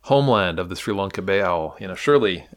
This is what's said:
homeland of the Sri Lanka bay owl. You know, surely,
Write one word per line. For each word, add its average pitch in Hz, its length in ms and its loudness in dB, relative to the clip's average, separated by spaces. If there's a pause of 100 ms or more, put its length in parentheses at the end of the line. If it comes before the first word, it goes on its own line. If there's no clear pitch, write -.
homeland 110 580 2
of 90 100 -4
the 92 60 -8
Sri - 180 -6
Lanka 98 280 -4
bay 98 200 0
owl. 85 380 -2
You 98 80 -12
know, 92 80 -10
surely, 113 500 2 (120)